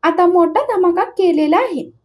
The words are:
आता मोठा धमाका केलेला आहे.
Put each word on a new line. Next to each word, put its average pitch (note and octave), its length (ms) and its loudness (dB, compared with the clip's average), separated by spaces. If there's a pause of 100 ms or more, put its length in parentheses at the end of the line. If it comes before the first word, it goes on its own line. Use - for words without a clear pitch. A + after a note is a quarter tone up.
आता E4 240 2
मोठा F4 500 0
धमाका F4+ 280 0
केलेला E4 520 0
आहे. G4+ 340 -4 (140)